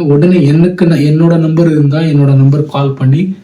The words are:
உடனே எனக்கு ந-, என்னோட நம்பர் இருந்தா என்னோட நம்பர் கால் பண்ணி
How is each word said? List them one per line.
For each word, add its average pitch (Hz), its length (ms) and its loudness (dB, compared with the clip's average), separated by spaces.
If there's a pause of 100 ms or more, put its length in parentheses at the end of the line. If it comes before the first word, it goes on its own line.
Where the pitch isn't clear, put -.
உடனே 165 380 2
எனக்கு 170 420 0
ந-, 151 160 0
என்னோட 160 360 0
நம்பர் 160 320 0
இருந்தா 147 300 0
என்னோட 143 340 0
நம்பர் 139 320 2
கால் 139 320 -4
பண்ணி 135 220 0 (240)